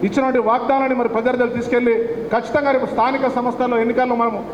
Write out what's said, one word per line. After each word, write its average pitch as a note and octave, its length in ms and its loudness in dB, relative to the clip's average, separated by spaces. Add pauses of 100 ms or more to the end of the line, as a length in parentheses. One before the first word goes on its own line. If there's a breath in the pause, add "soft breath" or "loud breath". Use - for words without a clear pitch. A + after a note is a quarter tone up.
ఇచ్చినటువంటి B3+ 420 2
వాగ్దానాన్ని C4 520 2
మరి A#3 140 0
ప్రజల A#3 200 0
దగ్గర A#3+ 240 0
తీసుకెళ్ళి A#3+ 360 2 (380)
ఖచ్చితంగా C#4 440 0
రేపు B3+ 180 0
స్థానిక C4 420 2
సంస్థల్లో B3 480 -2
ఎన్నికల్లో A#3+ 380 0
మనం A3+ 140 0 (180)